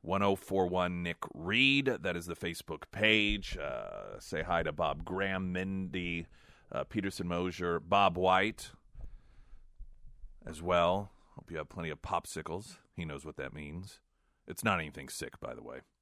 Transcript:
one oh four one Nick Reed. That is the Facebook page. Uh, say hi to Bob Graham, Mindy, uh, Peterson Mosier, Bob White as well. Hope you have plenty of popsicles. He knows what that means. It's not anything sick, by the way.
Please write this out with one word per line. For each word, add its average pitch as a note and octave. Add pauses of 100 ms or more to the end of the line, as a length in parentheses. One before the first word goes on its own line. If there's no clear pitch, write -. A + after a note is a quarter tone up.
one F#2+
oh G2
four F#2+
one F2+
Nick E2+ (100)
Reed. C3
That F#2+
is E2+
the E2+
Facebook E2
page. G#2+
Uh, G1+
say D#2+
hi E2+
to D#2
Bob D2
Graham, F#2+
Mindy, F2+ (440)
uh, C2+
Peterson F#2+
Mosier, F2
Bob F#2
White F#2 (1700)
as D#2
well. F2+ (240)
Hope -
you E2
have D2+
plenty E2
of D2
popsicles. E2+ (180)
He E2+
knows C#2+
what D2+
that C2+
means. D#2 (460)
It's -
not G2
anything D2
sick, -
by B1
the A#1
way. A#1+ (220)